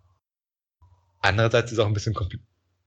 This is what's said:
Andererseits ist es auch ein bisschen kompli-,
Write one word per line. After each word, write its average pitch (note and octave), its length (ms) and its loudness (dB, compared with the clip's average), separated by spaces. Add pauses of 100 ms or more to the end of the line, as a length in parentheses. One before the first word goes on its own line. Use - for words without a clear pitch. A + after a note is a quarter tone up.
(1200)
Andererseits A2+ 520 2
ist G#2+ 60 -4
es - 20 -
auch G#2 80 2
ein G#2+ 60 0
bisschen G2+ 200 -4
kompli-, - 240 -6 (480)